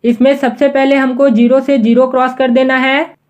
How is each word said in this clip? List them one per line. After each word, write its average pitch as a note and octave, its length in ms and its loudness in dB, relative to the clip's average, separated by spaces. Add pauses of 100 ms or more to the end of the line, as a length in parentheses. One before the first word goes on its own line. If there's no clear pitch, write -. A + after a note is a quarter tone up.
इसमें B3 320 2
सबसे C4+ 340 -2
पहले C4+ 260 0
हमको C4+ 340 0
ज़ीरो A#3+ 300 2
से C#4 180 -2
ज़ीरो A#3 300 2
क्रॉस B3+ 260 -2
कर C4 160 -2
देना C4 280 0
है C4+ 380 -2 (140)